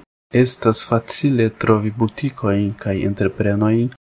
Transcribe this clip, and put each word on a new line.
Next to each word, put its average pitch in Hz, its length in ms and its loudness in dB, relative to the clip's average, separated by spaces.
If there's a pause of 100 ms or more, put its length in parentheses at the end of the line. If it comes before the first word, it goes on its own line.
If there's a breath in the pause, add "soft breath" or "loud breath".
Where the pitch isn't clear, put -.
(340)
estas 117 520 2
facile 117 680 0
trovi 107 400 0
butikojn 107 800 -2
kaj 101 260 -4
entreprenojn, 104 920 0 (260)